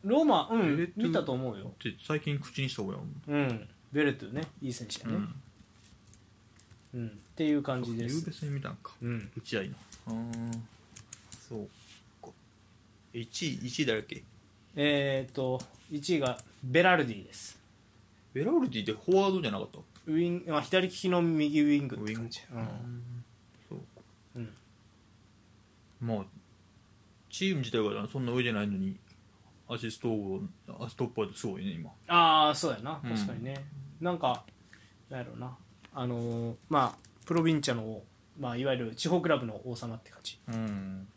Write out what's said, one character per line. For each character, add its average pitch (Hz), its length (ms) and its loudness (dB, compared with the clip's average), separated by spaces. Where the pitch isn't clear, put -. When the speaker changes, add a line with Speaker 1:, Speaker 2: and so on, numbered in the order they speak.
Speaker 1:
ロ 254 180 6
ー - 20 8
マ、 208 260 6
う 226 60 2
ん、 160 200 4
Speaker 2:
ベ 165 60 2
レ 175 60 2
ト 208 120 -8
ゥ 220 80 2
Speaker 1:
見 165 40 2
た 156 120 2
と 135 80 -2
思 127 200 -2
う 101 60 -8
よ。 98 80 -10
Speaker 2:
っ - 60 -8
て - 220 -6
最 151 140 0
近 143 180 -2
口 - 240 -6
に 135 60 0
し - 80 -6
た 110 60 -4
方 95 60 -4
が 95 80 -6
い - 20 -8
い - 40 -8
も - 340 -4
ん。 143 40 4
Speaker 1:
う 131 120 2
ん。 113 160 -6
ベ 147 120 4
レ 139 80 4
ト - 140 -8
ゥ 104 60 -10
ね、 147 100 -4
い 127 60 -4
い 123 40 -4
選 113 140 -6
手 - 140 -8
や 120 80 -8
ね。 113 60 -2
Speaker 2:
う - 40 2
ん。 - 1800 -14
Speaker 1:
う 117 40 -4
ん。 113 40 -8
っ - 20 -8
て 165 100 0
い 151 100 4
う 143 100 2
感 127 180 0
じ 117 140 -4
で 117 120 -2
す。 135 60 -2
Speaker 2:
ゆ 165 80 0
う - 20 -6
べ 156 80 -6
戦 143 220 -6
見 139 60 -2
た - 100 -8
ん - 60 -10
か。 - 160 -18
Speaker 1:
う 120 60 -4
ん。 113 280 -4
Speaker 2:
打 113 40 -8
ち - 180 -4
合 98 40 0
い 95 60 -6
の。 - 60 -10
う 117 40 -10
ー 113 40 -4
ん。 117 360 -4
そ 120 80 -8
う 104 120 -8
か。 - 80 -18
一 120 420 -4
位、 107 120 -6
一 123 140 -6
位 143 60 4
誰 110 140 4
だ - 40 -10
っ - 40 -16
け？ - 140 -10
Speaker 1:
え 139 540 2
ー - 40 -20
と、 127 260 0
一 151 260 0
位 147 40 2
が 127 180 2
ベ 135 200 4
ラ 180 140 8
ル 147 100 2
デ 113 80 -4
ィ 95 100 -10
で - 100 -18
す。 - 240 -12
Speaker 2:
ベ 139 120 -2
ラ 247 80 2
ル 262 180 4
デ 117 100 -2
ィ - 20 -2
っ 95 40 0
て 110 60 0
フ 170 260 0
ォ 196 40 8
ワ 196 80 6
ー - 20 2
ド 185 100 2
じ 123 60 0
ゃ - 20 2
な 101 80 -2
か 104 60 -4
っ - 80 -10
た？ - 60 -16
Speaker 1:
ウ 160 60 -2
ィ 170 180 4
ン 175 140 -2
グ、 165 80 -4
ま 151 60 4
あ、 139 40 2
左 185 240 2
利 180 80 -4
き 190 140 0
の 180 120 6
右 156 400 4
ウ 147 60 6
ィ 143 160 4
ン 135 60 -4
グ 107 80 -4
っ - 100 -8
て 110 80 -2
感 117 160 -6
じ。 - 100 -12
Speaker 2:
ウ - 20 -12
ィ 117 60 -6
ン 113 40 -2
グ。 - 0 -
Speaker 1:
う - 0 -
ん。 113 40 -4
Speaker 2:
う 120 260 -8
ん。 120 80 -10
そ - 60 -12
う - 40 -10
か。 - 60 -14
Speaker 1:
う 123 40 -8
ん。 113 120 -10
Speaker 2:
ま 117 220 -2
あ、 - 20 -8
チ - 160 -2
ー 190 80 2
ム 143 60 0
自 113 120 -4
体 117 80 4
は 104 260 0
そ 135 140 -6
ん 127 60 -2
な 120 60 0
上 127 120 2
じ 120 60 2
ゃ - 20 0
な 104 100 2
い 101 60 0
の 98 100 0
に、 95 180 -2
ア 120 80 -6
シ 113 140 -6
ス - 100 -12
ト 123 80 -2
王、 98 320 -2
ア - 80 -6
シ - 60 -12
ス - 20 -16
ト 131 80 0
ト 117 60 -4
ッ - 40 -20
パ 110 80 0
ー 98 60 0
っ 104 40 -12
て - 60 -10
す - 80 -6
ご 95 120 -4
い 95 60 -6
ね、 95 80 -2
今。 82 180 -8
Speaker 1:
あ 160 460 8
ー、 - 20 2
そ 151 160 0
う - 20 -2
や 107 60 -4
な。 139 260 -8
Speaker 2:
う - 20 -4
ん。 117 80 -2
Speaker 1:
確 104 120 0
か - 80 -4
に 110 100 -6
ね。 139 220 -8
な 175 120 0
ん 165 60 -2
か、 127 260 0
な 135 80 -6
ん - 20 -4
や 120 60 -6
ろ 120 100 -14
う - 20 -10
な。 127 180 -10
あ 127 140 -4
の 117 480 -2
ー、 - 20 -12
ま 135 260 2
あ、 - 20 -20
プ 170 80 -2
ロ 170 80 4
ビ 160 100 6
ン 151 80 4
チ 139 100 0
ャ 120 40 2
の、 110 280 -6
ま 127 140 -6
あ、 120 40 -4
い 131 80 -4
わ 135 80 2
ゆ 127 60 0
る 117 160 -4
地 160 140 -2
方 175 120 4
ク 165 80 0
ラ 147 80 6
ブ 127 80 -2
の 107 220 -8
王 120 100 -6
様 113 200 -8
っ 117 40 -12
て - 100 -20
感 - 120 -20
じ。 - 160 -10
Speaker 2:
う 117 40 -6
ん。 98 640 -4